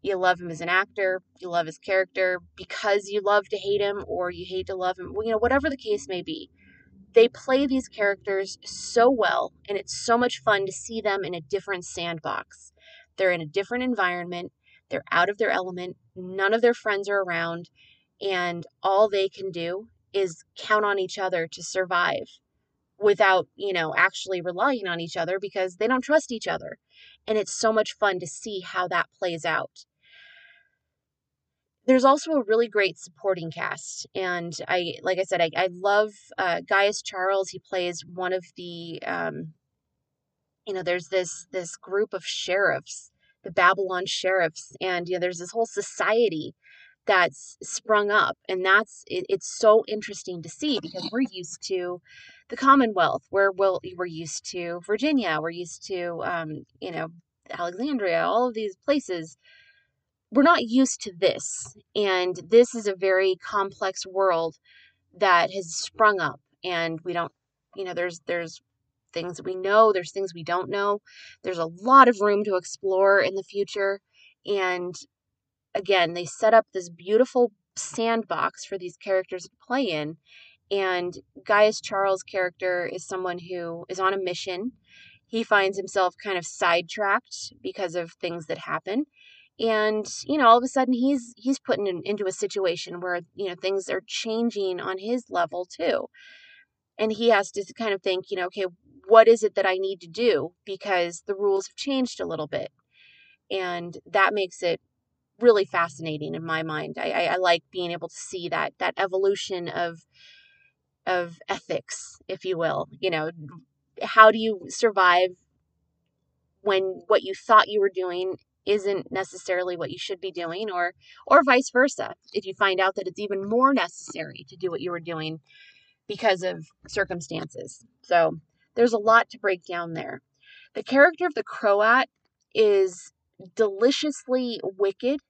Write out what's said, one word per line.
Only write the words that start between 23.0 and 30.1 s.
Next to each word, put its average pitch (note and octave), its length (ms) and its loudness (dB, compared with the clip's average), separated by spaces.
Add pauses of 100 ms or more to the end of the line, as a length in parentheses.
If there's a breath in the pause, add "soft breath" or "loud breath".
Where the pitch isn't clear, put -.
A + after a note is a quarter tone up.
you G3 180 -6
know, D#3+ 220 -2
actually F#3 460 0
relying G3 440 -2
on E3+ 140 -4
each E3+ 180 -8
other F3+ 220 -2
because F#3+ 380 -6
they G#3+ 100 -2
don't B3+ 160 0
trust D4 280 0
each A3 160 -8
other. - 300 -8 (480 soft breath)
And G#3+ 120 0
it's - 200 -4
so A3 160 2
much G#3+ 240 0
fun G3 220 0
to E3+ 80 -10
see G3+ 320 -10
how F3+ 300 -6
that E3+ 180 0 (100)
plays E3+ 260 -4
out. - 420 -6 (2000 soft breath)